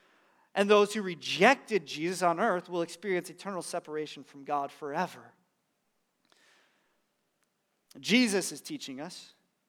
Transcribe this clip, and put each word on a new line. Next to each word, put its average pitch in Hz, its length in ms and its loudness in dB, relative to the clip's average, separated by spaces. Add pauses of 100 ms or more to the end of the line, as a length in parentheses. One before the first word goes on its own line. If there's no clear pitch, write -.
(580)
And 202 120 4
those 208 240 6
who 220 80 -4
rejected 185 840 2
Jesus 160 380 -4
on 170 180 4
earth 180 300 0
will 175 100 -2
experience 170 480 -4
eternal 180 320 -10
separation 151 640 -8
from 139 200 -20
God 143 280 -2
forever. 151 480 -4 (2750)
Jesus 196 520 4
is 143 100 -12
teaching 139 360 -10
us - 360 -14 (340)